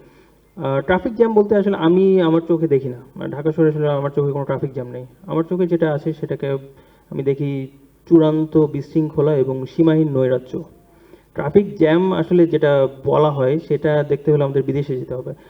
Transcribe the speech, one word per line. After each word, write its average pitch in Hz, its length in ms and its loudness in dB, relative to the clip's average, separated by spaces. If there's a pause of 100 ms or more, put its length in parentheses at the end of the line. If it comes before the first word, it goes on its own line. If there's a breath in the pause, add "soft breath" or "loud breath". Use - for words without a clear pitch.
(560 soft breath)
আহ, 139 240 -2
ট্রাফিক 185 340 -2
জ্যাম 226 200 2
বলতে 208 220 4
আসলে 196 200 0
আমি 190 440 4
আমার 165 280 2
চোখে 160 200 0
দেখি 135 200 0
না। 123 120 -10 (160)
মানে, - 160 -8
ঢাকা 147 200 -4
শহরে 160 160 2
আসলে 151 200 0
আমার 143 220 -2
চোখে 143 220 -2
কোনো 139 120 -6
ট্রাফিক 135 280 -4
জ্যাম 127 180 -10
নেই। 127 140 -14 (220)
আমার 160 180 -2
চোখে 180 220 -2
যেটা 165 260 0
আছে 147 200 -4
সেটাকে 143 380 -6 (600 soft breath)
আমি 127 120 -6
দেখি 139 460 -2 (400)
চূড়ান্ত 156 480 4
বিশৃঙ্খলা 151 800 0
এবং 131 300 -2
সীমাহীন 160 420 2
নৈরাজ্য। 131 560 -2 (680 soft breath)
ট্রাফিক 160 420 0
জ্যাম 170 360 2
আসলে 175 340 2
যেটা 143 420 2 (160)
বলা 147 260 2
হয় 139 280 0
সেটা 151 500 0
দেখতে 143 240 0
হলে 143 120 2
আমাদের 139 180 0
বিদেশে 135 360 -4
যেতে 131 160 -8
হবে। 127 200 -10 (160 soft breath)